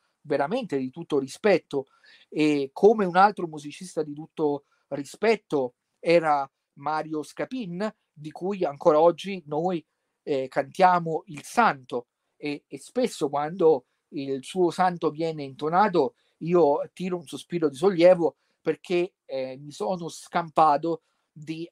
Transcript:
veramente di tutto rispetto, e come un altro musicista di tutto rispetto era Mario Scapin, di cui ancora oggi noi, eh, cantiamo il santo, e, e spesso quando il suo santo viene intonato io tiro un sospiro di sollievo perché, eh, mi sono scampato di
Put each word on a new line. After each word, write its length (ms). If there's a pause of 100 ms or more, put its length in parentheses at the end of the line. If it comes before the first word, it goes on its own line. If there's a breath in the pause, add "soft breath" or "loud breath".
(220)
veramente 560
di 120
tutto 280
rispetto, 680 (420 soft breath)
e 440
come 320
un 120
altro 320
musicista 540
di 100
tutto 540 (220)
rispetto 840 (240)
era 500 (260)
Mario 480
Scapin, 680 (200)
di 180
cui 340
ancora 360
oggi 460
noi, 380 (380)
eh, 260
cantiamo 800
il 160
santo, 680 (280)
e, 300
e 120
spesso 500
quando 580 (220)
il 360
suo 260
santo 400
viene 320
intonato 720 (240)
io 440 (100)
tiro 240
un 100
sospiro 420
di 80
sollievo 600 (240)
perché, 540 (100)
eh, 340
mi 140
sono 360
scampato 920 (320)
di 380